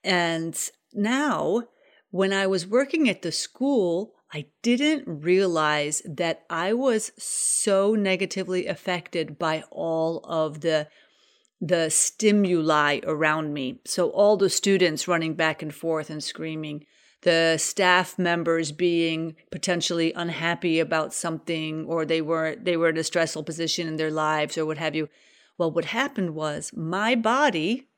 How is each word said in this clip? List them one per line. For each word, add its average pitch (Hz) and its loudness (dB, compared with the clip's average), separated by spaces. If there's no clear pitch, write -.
And 165 0
now, 220 0
when 190 0
I 196 2
was 185 0
working 269 2
at 180 -2
the 165 -4
school, 214 0
I 151 -10
didn't 277 2
realize 156 2
that 165 -4
I 170 -2
was 233 0
so - 0
negatively 190 0
affected 165 -6
by 160 -2
all 165 -2
of 156 -2
the 156 0
the 165 2
stimuli 160 2
around 156 0
me. 135 -6
So - 0
all 208 4
the 185 2
students 175 2
running 165 0
back 160 -2
and 151 -8
forth 160 -4
and 151 -10
screaming, 156 -8
the 165 4
staff 180 2
members 165 0
being 165 0
potentially 165 -2
unhappy 165 -2
about 156 -2
something, 156 -6
or 160 -2
they 160 0
were, 160 -2
they 175 0
were 165 2
in 160 0
a 160 -2
stressful 160 -2
position 165 -4
in 156 -6
their 156 -2
lives 156 0
or 156 0
what 151 -4
have 156 -4
you. 156 -2
Well, 165 0
what 165 0
happened 226 -2
was 151 -6
my 196 0
body 226 2